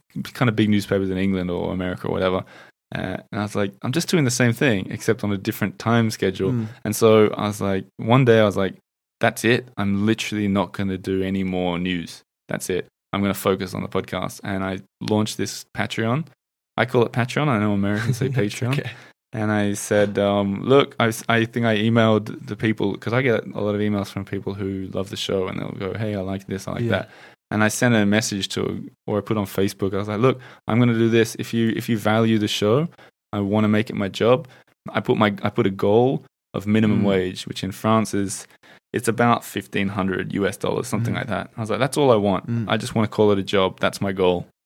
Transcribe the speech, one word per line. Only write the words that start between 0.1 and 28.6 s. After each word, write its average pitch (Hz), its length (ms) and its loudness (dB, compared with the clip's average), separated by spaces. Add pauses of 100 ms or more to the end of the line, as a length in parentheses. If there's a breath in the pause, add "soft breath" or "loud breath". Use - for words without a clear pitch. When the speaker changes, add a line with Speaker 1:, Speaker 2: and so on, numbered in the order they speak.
Speaker 1:
kind 131 140 0
of 110 80 0
big 110 140 2
newspapers 98 400 0
in 92 80 -4
England 92 340 -2
or 87 220 -4
America 92 340 -6
or - 60 -4
whatever." 92 320 0 (500 loud breath)
Uh, 90 220 -6 (140)
and 104 80 -6
I 104 40 -2
was 104 120 -6
like, 101 180 -2 (100)
"I'm - 80 -2
just 165 180 -2
doing 165 160 2
the 120 60 2
same 120 220 2
thing, 110 380 0
except - 320 -2
on 101 80 0
a 101 60 -2
different 101 420 -4
time 117 320 2
schedule." 98 400 -2
Speaker 2:
Mm. 117 160 -2 (180)
Speaker 1:
And 107 100 -2
so 110 320 6 (100)
I 104 100 -2
was 104 140 -4
like, 98 240 -2 (120)
one 120 280 4
day 113 140 8
I 107 60 6
was 98 120 2
like, 95 180 0 (440)
"That's 113 260 0
it. 123 220 2 (100)
I'm 101 300 -2
literally 107 400 -2
not 98 260 0
gonna 98 260 -4
do 95 240 -2
any 95 200 -2
more 90 360 -2
news. 90 420 -6 (260)
That's - 220 -8
it. 92 160 -2 (280)
I'm 95 80 -2
gonna 101 140 0
focus 95 400 0
on 98 60 -6
the 95 80 -8
podcast." 95 540 -6
And 98 200 -4
I 95 160 -4 (220)
launched 107 360 0
this - 280 -6 (120)
Patreon. 113 480 -2 (520)
I 117 80 4
call 123 200 2
it - 60 -8
Patreon. 123 360 0
I 120 120 2
know 104 140 0
Americans 104 440 0
say - 80 -2
Speaker 2:
<laughs> - 20 0
It's 110 80 -2
Speaker 1:
Patreon. 110 440 -2
Speaker 2:
okay. - 100 -6 (440 loud breath)
Speaker 1:
And 107 180 -2
I 104 220 0
said, 104 440 2
um, 101 460 2
"Look, 139 360 4
I, 117 100 4
s-, 117 200 -6
I 117 160 4
think 117 220 -2
I 110 100 2
emailed 110 680 2
the - 80 -8
people," 107 420 -2
'cause - 160 -6
I 123 80 2
get 120 240 0
a - 160 -8
lot 104 140 -2
of 104 60 -2
emails 104 260 -2
from 98 180 -10
people 98 300 -8
who 95 380 -6
love 95 180 -6
the 107 60 -10
show 98 300 -2
and - 120 -8
they'll - 140 -8
go, 95 200 -6
"Hey, 107 220 -4
I 98 60 -4
like 95 260 -8
this, 95 200 -8
I 92 40 -6
like 92 140 -4
Speaker 2:
Yeah. 113 40 -2
Speaker 1:
that." 95 200 0 (420 loud breath)
And 107 120 2
I 107 40 4
sent 120 280 2
a 107 100 4
message 101 440 0
to, 98 400 -4 (180)